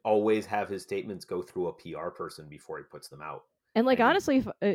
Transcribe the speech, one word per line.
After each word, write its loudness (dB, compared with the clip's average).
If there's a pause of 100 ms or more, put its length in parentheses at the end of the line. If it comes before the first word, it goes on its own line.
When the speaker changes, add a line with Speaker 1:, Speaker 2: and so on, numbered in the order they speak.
Speaker 1:
always 4
have -2
his -6
statements -6
go -4
through -4
a -8
P -12
R -6
person -12
before -14
he -12
puts -18
them -18
out. -12 (280)
Speaker 2:
And... 4
like, 4
Speaker 1:
I 6
mean 6
Speaker 2:
honestly, 2
if, 0
uh, -8 (240)